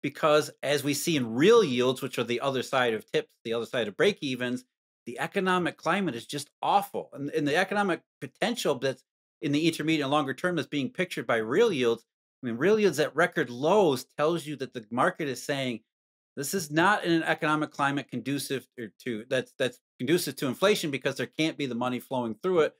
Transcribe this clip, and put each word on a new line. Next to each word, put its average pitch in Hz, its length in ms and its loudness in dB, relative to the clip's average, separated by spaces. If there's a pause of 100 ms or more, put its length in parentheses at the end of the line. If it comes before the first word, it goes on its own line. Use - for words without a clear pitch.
because 151 480 2 (120)
as 135 220 0
we 143 100 0
see 165 220 0
in 117 180 -2
real 208 300 8
yields, 127 380 2
which 135 160 -6
are 123 60 0
the 117 160 -2
other 131 220 -2
side 123 300 0
of 107 180 -6
tips, 151 200 -2 (140)
the 113 100 -4
other 117 120 -4
side 113 220 -2
of 98 80 -12
break-evens, 127 680 0 (420)
the 120 120 -10
economic 180 580 0
climate 170 380 -2
is 117 120 -10
just 143 240 -8 (100)
awful. 165 520 0
And, 139 180 -8
and 151 180 -2
the 147 80 2
economic 196 460 0 (180)
potential 185 540 -4
that's 127 280 -4 (380)
in 143 120 -2
the 151 140 2
intermediate 156 380 0
and 135 60 -2
longer 139 240 2
term 180 220 -2
that's 143 120 -4
being 139 220 -4
pictured 170 360 -6
by 123 100 2
real 151 360 2
yields, 117 320 0 (380)
I 131 40 -6
mean, 117 100 -4
real 185 220 4
yields 170 220 2
at 135 160 0
record 165 320 0
lows 143 560 2
tells 151 420 -2
you 151 100 -8
that 127 180 -12
the 113 160 -10
market 151 380 0
is 127 140 -8
saying, 131 380 -4 (560)
"This 139 180 -6
is 165 160 -4
not 175 340 4
an 165 180 2
economic 156 480 0
climate 139 400 -2
conducive 135 560 -4 (100)
to, 113 140 -12 (140)
to, 113 260 -6
that's, 127 280 -2
that's 127 220 -4 (180)
conducive 147 380 0
to 147 100 -4
inflation, 170 440 2
because 135 260 -4
there 127 100 -4
can't 160 300 -4
be 147 100 -4
the 120 80 -4
money 123 240 -2
flowing 120 440 -4
through 180 180 2
it 143 200 2